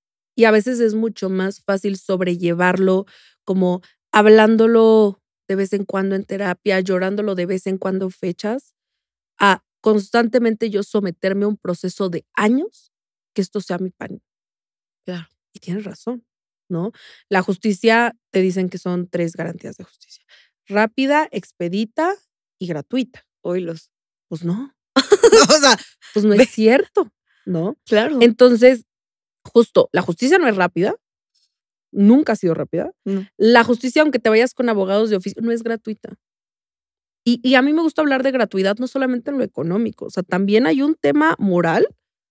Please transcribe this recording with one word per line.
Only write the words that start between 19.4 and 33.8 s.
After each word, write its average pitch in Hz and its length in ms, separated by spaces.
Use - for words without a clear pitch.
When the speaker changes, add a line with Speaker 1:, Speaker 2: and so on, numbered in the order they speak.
Speaker 1:
de 185 80
justicia. - 400
Rápida, 262 640
expedita 214 840
y 185 80
gratuita. 208 580
Speaker 2:
Oílos. 175 500
Speaker 1:
Pues 165 160
no. 208 300
Speaker 2:
<laughs> - 540
Speaker 1:
O 302 100
sea, 262 180
pues 208 120
no 208 80
es 208 60
Speaker 2:
Ve. 254 60
Speaker 1:
cierto, 240 680
¿no? 185 400
Speaker 2:
Claro. 240 360
Speaker 1:
Entonces, 240 640
justo, - 500
la 180 80
justicia 254 380
no 302 80
es 208 80
rápida. 185 400
Nunca 220 420
ha - 20
sido 170 200
rápida. 170 360
Speaker 2:
No. 196 220
Speaker 1:
La 233 260
justicia, 247 380